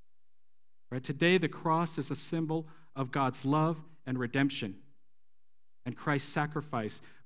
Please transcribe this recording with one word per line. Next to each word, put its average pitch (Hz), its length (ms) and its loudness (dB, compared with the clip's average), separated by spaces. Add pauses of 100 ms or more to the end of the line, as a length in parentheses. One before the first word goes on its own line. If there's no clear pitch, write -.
(920)
Right? 127 100 -4
Today, 165 360 6
the 160 100 4
cross 165 500 2
is 139 140 -2
a 135 60 -2
symbol 160 500 0 (300)
of 131 140 0
God's 131 340 2
love 156 360 4 (240)
and 127 140 -2
redemption 123 560 2 (1080)
and 123 100 -6
Christ's 143 340 2
sacrifice. 143 720 0 (240)